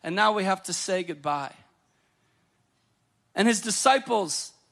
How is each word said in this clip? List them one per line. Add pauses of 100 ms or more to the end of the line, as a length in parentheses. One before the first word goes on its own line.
and
now
we
have
to
say
goodbye." (1800)
And
his
disciples (180)